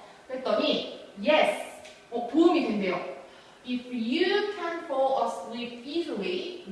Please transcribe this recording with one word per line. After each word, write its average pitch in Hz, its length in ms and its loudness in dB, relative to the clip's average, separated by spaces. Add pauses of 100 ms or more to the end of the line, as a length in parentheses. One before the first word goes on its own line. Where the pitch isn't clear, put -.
(280)
그랬더니 - 920 -2
yes, - 540 2 (380)
어, 240 200 -4
도움이 320 360 6
된대요. 196 280 0 (720)
If 247 280 -4
you 370 640 2
can 339 300 -6
fall 262 400 2
asleep 233 600 -6
easily, 262 880 -4